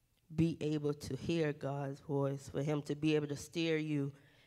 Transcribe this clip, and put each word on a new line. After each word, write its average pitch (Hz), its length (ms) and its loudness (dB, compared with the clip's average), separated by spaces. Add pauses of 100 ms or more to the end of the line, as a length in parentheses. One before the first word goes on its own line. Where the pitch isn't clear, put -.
(340)
be 165 260 4
able 147 340 0
to - 220 -6
hear 160 360 2
God's 143 480 -4
voice, 139 480 0
for - 140 -2
him 147 200 0
to 147 120 -2
be 151 220 2
able 147 100 2
to 143 100 -4
steer 165 400 0
you 147 360 0 (340)